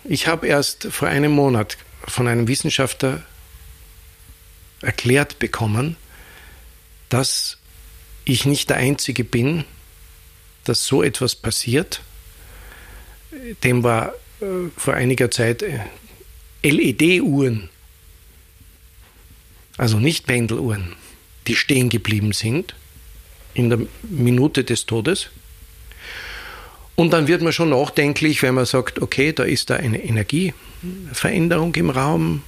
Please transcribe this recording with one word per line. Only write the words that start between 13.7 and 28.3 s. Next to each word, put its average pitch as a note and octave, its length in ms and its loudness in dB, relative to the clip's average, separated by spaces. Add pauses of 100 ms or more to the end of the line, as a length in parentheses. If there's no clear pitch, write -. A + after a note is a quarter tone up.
war, A#2 300 0 (260)
äh, F3+ 380 -6
vor - 160 0
einiger B2+ 360 2
Zeit, A#2 340 0
äh, D#3 160 -6 (800)
L-E-D-Uhren, C#3 1080 2 (2000)
also A2 240 2
nicht D3+ 260 2
Pendeluhren, A2+ 680 -2 (520)
die A#2 100 0
stehen B2+ 320 2
geblieben G#2+ 420 0
sind A2+ 420 -2 (800)
in A#2+ 160 2
der A#2 100 4 (240)
Minute C3 600 2
des A#2 220 -2
Todes. A#2 420 -2 (1700)
Und E3 120 4
dann D#3+ 180 4
wird E3+ 120 4
man E3 120 2
schon E3 160 2
nachdenklich, D3 760 2